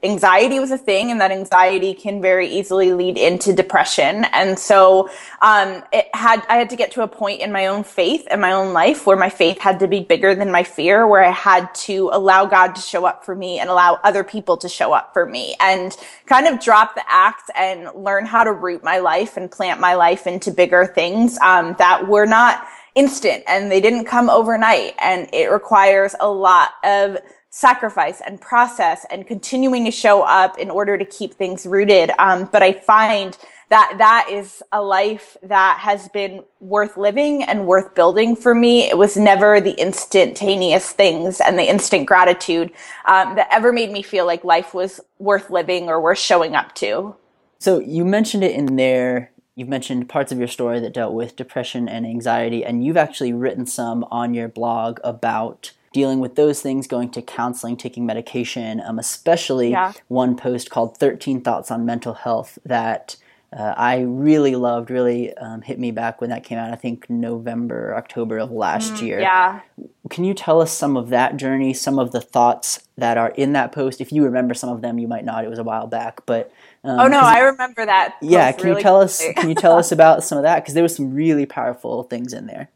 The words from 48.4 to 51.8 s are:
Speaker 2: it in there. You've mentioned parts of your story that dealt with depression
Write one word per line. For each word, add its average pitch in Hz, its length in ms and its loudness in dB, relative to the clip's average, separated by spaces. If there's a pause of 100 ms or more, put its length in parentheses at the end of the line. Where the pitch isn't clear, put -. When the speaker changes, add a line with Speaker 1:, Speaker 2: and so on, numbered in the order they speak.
Speaker 2:
it 180 80 0
in 135 240 -4
there. 127 560 -2 (240)
You've 127 140 -14
mentioned 131 380 -6
parts 139 240 -6
of 131 60 -6
your 123 100 -4
story 120 340 -4
that 117 120 -10
dealt 113 220 -6
with 117 200 -8
depression 123 540 -8